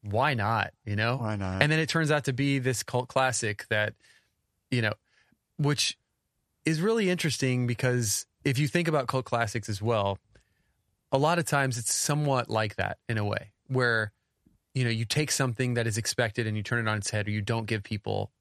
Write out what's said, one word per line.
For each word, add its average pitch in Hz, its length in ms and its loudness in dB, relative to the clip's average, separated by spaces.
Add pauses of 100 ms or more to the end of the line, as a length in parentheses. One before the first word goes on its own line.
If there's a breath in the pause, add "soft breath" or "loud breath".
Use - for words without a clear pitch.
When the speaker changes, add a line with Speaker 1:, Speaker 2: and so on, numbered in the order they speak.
Speaker 1:
Why 120 300 2
not, 107 400 0 (100)
you 104 120 -4
know? 117 220 2
Speaker 2:
Why 110 180 -2
not? 95 260 0
Speaker 1:
And 147 80 4
then 156 80 2
it 160 100 0
turns 160 220 2
out 147 140 2
to 139 80 0
be 139 260 0
this 127 240 -2
cult 127 240 -2
classic 123 640 0
that, 107 260 0 (760 soft breath)
you 123 140 0
know, 107 120 0 (640 soft breath)
which 147 380 0 (680)
is 156 160 0
really 214 280 2
interesting, 131 600 0
because 120 580 0 (180)
if 135 140 0
you 147 80 2
think 170 220 0
about 147 180 0
cult 131 180 -2
classics 117 440 -2
as 98 120 -4
well, 104 380 0 (920 soft breath)
a 135 60 4
lot 160 200 4
of 160 60 0
times 135 340 0
it's - 160 -4
somewhat 147 560 0
like 110 260 0
that 98 220 -2 (100)
in 117 80 0
a 104 80 0
way, 104 280 -4 (160)
where, 120 420 2 (640)
you 131 80 0
know, 120 80 2
you 113 140 0
take 147 260 0
something 123 440 0
that 117 120 0
is 110 120 -2
expected 113 500 0
and 107 80 -2
you 107 80 -4
turn 120 200 -2
it 110 60 2
on 107 80 2
its 101 120 -6
head, 104 180 -2
or - 20 -2
you 107 120 0
don't 113 240 -2
give 104 180 -2
people 104 560 -4